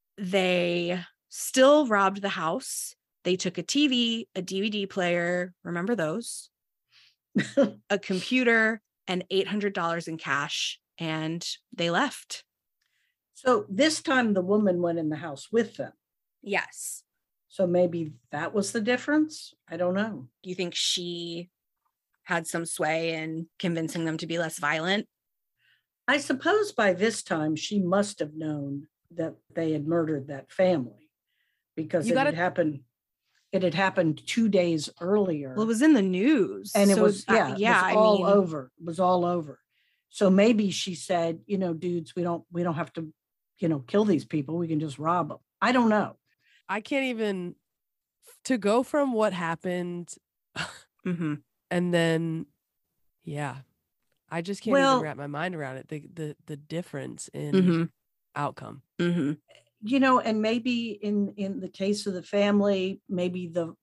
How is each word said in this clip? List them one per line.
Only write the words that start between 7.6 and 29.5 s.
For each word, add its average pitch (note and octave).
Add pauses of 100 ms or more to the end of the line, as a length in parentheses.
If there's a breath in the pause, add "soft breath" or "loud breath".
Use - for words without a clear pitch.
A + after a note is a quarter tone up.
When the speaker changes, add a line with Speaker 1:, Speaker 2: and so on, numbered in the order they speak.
Speaker 1:
A G3+
computer, A3 (260)
and F3+
eight F#3+
hundred G3+
dollars E3+
in D#3+
cash, C#3+ (200)
and D#3+ (320)
they E3+
left. - (880)
Speaker 2:
So B3+
this C#4+
time B3
the F#3
woman F#3+
went E3+
in D#3+
the D3+
house D3+
with A3+
them. B2+ (540)
Speaker 1:
Yes. - (460)
Speaker 2:
So -
maybe F3 (180)
that D#3
was G3+
the A#3
difference? D4 (120)
I -
don't F3+
know. G3+ (140)
Speaker 1:
Do F#3
you F3+
think F3+
she F3 (760)
had E3+
some E3+
sway D#3+
in D#3+ (100)
convincing E3
them D#3+
to E3
be E3
less D#3+
violent? E3 (1000)
Speaker 2:
I C#4
suppose E4+
by G#3
this G#3+
time D#3
she G3+
must F#3+
have D3+
known D3 (260)
that E3 (180)